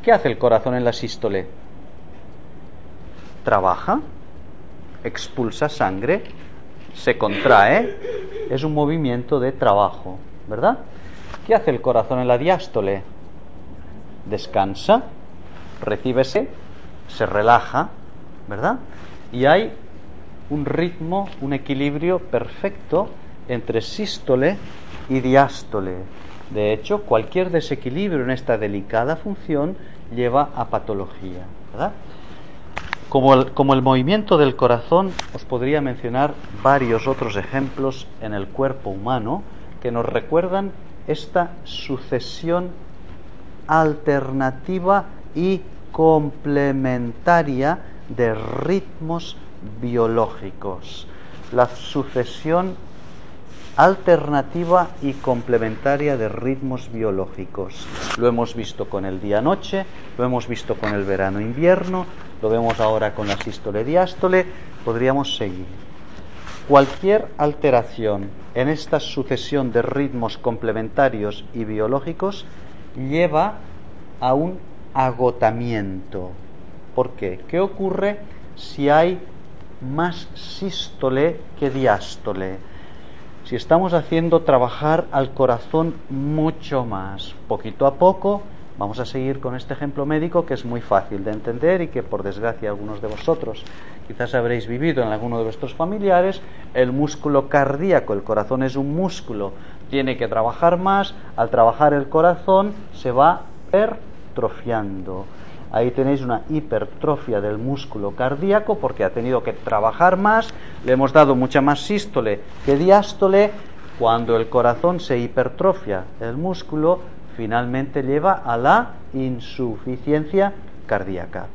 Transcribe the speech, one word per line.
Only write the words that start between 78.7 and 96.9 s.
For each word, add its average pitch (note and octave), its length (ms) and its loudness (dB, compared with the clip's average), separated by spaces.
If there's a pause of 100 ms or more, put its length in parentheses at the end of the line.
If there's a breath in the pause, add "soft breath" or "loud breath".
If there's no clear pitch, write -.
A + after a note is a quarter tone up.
hay E3+ 300 6 (600)
más D#3+ 520 -4
sístole D#3+ 1080 -2 (180)
que C#3+ 100 2
diástole? G2+ 880 0 (840 loud breath)
Si - 120 -6
estamos E3+ 380 4
haciendo E3 480 4
trabajar D3 720 4
al C3+ 200 2
corazón C3+ 640 2 (160)
mucho D3 760 -2
más, G2 520 -8 (120)
poquito A2 380 -2
a C3+ 100 4
poco, G3 460 4 (380 loud breath)
vamos G#2+ 200 -4
a B2 60 -2
seguir C3 340 -2
con B2+ 160 -6
este B2+ 180 -6
ejemplo C#3+ 340 -4
médico D#3 400 0
que C3+ 80 -2
es A2 100 -8
muy A#2+ 160 -4
fácil G2 420 0
de G#2+ 80 -4
entender A#2+ 500 0
y D#3+ 80 -4
que B2 120 -4
por G2 220 -4
desgracia G#2 460 -4
algunos G#2 320 -8
de A2 60 -6
vosotros A2 560 -2 (440 loud breath)
quizás A#2 260 -6
habréis A#2 340 0
vivido C3 360 0
en A2 60 0
alguno A#2 280 -2
de A2+ 60 0
vuestros A2 320 -6
familiares, F#3+ 640 2 (320 loud breath)
el B2+ 180 4